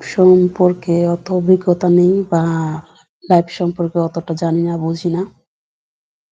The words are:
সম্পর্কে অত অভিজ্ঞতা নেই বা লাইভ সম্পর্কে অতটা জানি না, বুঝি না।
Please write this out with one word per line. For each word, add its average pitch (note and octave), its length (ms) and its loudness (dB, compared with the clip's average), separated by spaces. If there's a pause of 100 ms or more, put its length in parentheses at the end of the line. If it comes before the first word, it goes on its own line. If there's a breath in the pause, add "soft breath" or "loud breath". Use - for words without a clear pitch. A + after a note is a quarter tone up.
সম্পর্কে F3+ 840 2 (140)
অত F3 240 -4
অভিজ্ঞতা F3+ 580 0
নেই F3 320 4
বা E3+ 220 -2 (800 soft breath)
লাইভ F3 260 2
সম্পর্কে F3 480 -4
অতটা E3 360 -4
জানি E3 280 -2
না, E3+ 140 -2
বুঝি E3 340 -4
না। E3+ 120 -4 (1080)